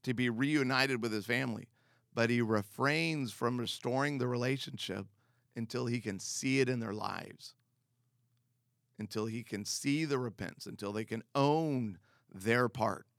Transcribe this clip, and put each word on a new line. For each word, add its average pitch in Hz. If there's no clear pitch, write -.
to 127
be 123
reunited 131
with 117
his 104
family, 120
but 117
he 120
refrains 131
from 120
restoring 131
the 123
relationship 123
until 117
he 120
can 101
see 131
it 127
in 127
their 110
lives, 101
until 107
he 113
can 101
see 143
the 143
repentance, 98
until -
they 107
can 113
own 139
their 113
part. 110